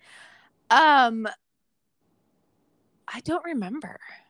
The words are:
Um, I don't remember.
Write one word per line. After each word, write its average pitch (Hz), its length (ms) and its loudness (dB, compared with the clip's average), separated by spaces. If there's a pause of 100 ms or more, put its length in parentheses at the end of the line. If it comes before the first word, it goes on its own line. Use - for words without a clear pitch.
(680)
Um, 247 580 4 (1800)
I 233 120 -14
don't 311 220 -6
remember. 254 560 -10 (300)